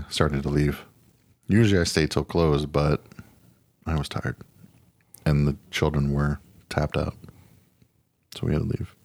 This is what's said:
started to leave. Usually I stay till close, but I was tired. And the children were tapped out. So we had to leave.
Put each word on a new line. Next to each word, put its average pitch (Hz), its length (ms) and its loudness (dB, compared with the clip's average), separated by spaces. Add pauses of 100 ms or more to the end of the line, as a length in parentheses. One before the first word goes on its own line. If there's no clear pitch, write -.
started 71 360 0
to 71 40 -2
leave. 73 380 0 (600)
Usually 101 300 4
I 85 60 2
stay 80 220 0
till 76 180 -2
close, 76 400 2
but 73 400 0 (800)
I 82 120 -2
was 71 120 -4
tired. - 280 -6 (880)
And 73 200 2
the 71 100 0 (140)
children 73 440 0
were 73 260 0 (300)
tapped 76 260 -2
out. 78 180 -4 (1200)
So - 100 -6
we 73 80 0
had 78 80 0
to 82 60 -4
leave. - 260 -6 (100)